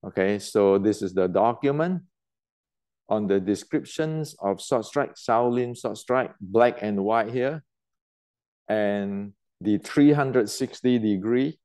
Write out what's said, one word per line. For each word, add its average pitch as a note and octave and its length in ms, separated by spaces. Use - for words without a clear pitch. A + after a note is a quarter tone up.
Okay, G2 360
so G2 400
this G2+ 240
is F#2 100
the F#2 160
document C#3 720
on G#2+ 200
the G2 120
descriptions D3 1000
of G2 220
sword A#2 240
strike, - 280
Shaolin A#2+ 640
sword G#2+ 220
strike, B2 420
black A2 400
and G#2 240
white A2 240
here, B2+ 340
and G2+ 680
the G#2 160
three C#3+ 360
hundred C3 360
sixty B2 500
degree A2 680